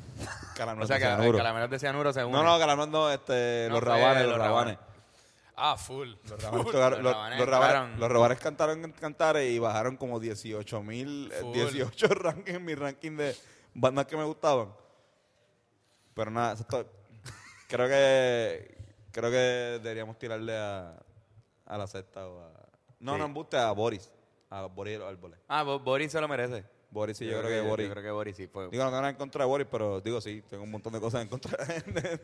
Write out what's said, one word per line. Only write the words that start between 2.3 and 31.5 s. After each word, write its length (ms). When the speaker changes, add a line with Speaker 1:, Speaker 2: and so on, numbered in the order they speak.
Speaker 2:
No, 120
no, 140
Calamar 300
no, 220
este, 580
Speaker 1:
No, 60
Speaker 2:
los 100
Speaker 1:
fue 140
Speaker 2:
Rabanes, 240
Speaker 1:
los 80
Speaker 2:
los 80
Speaker 1:
Rabanes. 380
Speaker 2:
Rabanes. 200
Speaker 3:
Ah, 180
full. 360
Speaker 2:
Los 140
Rabanes 220
Speaker 3:
Full. 80
Speaker 2:
tocaron, 300
Speaker 1:
Los 0
Speaker 2:
los, 120
Speaker 1:
Rabanes 240
Speaker 2:
los 100
Rabanes, 280
Speaker 1:
entraron. 240
Speaker 2:
los 120
Rabanes 260
cantaron 460
en 80
Cantares 580
y 80
bajaron 380
como 240
dieciocho 640
mil, 500
eh, 80
Speaker 3:
Full. 140
Speaker 2:
dieciocho 540
<laughs> 0
rankings 500
en 60
mi 100
ranking 420
de 180
bandas 320
que 100
me 80
gustaban. 480
Pero 160
nada, 240
eso 80
es 60
todo. 180
Creo 200
que, 880
creo 180
que 60
deberíamos 360
tirarle 380
a, 380
a 120
La 80
Secta 400
o 140
a, 100
no, 140
Speaker 1:
Sí. 40
Speaker 2:
no, 80
embuste, 320
a 140
Boris. 380
A 180
Boris 280
y 40
los 100
Árboles. 300
Speaker 1:
Ah, 140
Bo-, 160
Boris 340
se 80
lo 80
merece. 360
Speaker 2:
Boris 280
sí, 80
Speaker 1:
Yo 60
Speaker 2:
yo 80
Speaker 1:
creo 80
Speaker 2:
creo 20
que 100
Speaker 1:
que, 40
yo 60
Speaker 2:
Boris. 200
Speaker 1:
creo 120
que 80
Boris 260
sí 100
fue. 240
Speaker 2:
Digo, 140
no 60
tengo 120
nada 80
en 60
contra 280
de 40
Boris, 220
pero 300
digo, 200
sí, 280
tengo 160
un 60
montón 220
de 80
cosas 220
en 60
contra 360